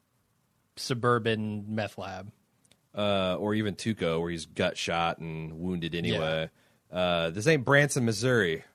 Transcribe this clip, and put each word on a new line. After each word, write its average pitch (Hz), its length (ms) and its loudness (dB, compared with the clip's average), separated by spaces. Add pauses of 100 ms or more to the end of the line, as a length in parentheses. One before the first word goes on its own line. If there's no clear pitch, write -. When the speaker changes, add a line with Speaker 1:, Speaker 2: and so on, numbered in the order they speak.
(760)
Speaker 1:
suburban 110 880 0 (100)
meth 104 240 -4
lab. 95 320 -10 (640)
Speaker 2:
Uh, 98 440 2
or 104 160 0
even 107 200 0
Tuco, 85 460 0
where 85 100 -2
he's 82 160 -6
gut 92 300 0
shot 82 420 0
and 80 420 -8
wounded 85 340 -4
Speaker 1:
Yeah. 85 40 -4
Speaker 2:
anyway. 80 520 -2 (400)
Uh, 87 400 0
this 104 160 -4
ain't 151 180 4
Branson, 139 400 4
Missouri. 107 600 2 (100)